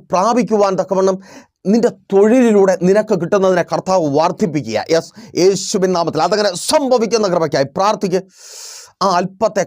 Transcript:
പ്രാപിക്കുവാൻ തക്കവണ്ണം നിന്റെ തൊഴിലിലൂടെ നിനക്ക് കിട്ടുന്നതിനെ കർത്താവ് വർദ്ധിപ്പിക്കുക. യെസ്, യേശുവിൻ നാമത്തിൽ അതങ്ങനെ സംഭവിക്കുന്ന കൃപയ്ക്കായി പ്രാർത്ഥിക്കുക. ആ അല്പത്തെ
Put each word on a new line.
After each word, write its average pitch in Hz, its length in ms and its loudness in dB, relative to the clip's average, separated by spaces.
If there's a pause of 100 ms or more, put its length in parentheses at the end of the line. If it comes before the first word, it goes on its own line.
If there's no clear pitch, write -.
(120)
പ്രാപിക്കുവാൻ 202 680 0
തക്കവണ്ണം 185 380 -2 (540)
നിന്റെ 226 180 2 (220)
തൊഴിലിലൂടെ 208 600 4 (140)
നിനക്ക് 208 340 2
കിട്ടുന്നതിനെ 185 500 0
കർത്താവ് 165 340 -2 (120)
വർദ്ധിപ്പിക്കുക. 151 600 -2 (140)
യെസ്, 165 180 -2 (300)
യേശുവിൻ 190 560 0
നാമത്തിൽ 160 300 -2
അതങ്ങനെ 208 240 0 (180)
സംഭവിക്കുന്ന 233 640 0
കൃപയ്ക്കായി 151 340 -2 (100)
പ്രാർത്ഥിക്കുക. 190 460 -2 (840)
ആ 196 40 2 (100)
അല്പത്തെ 190 480 -2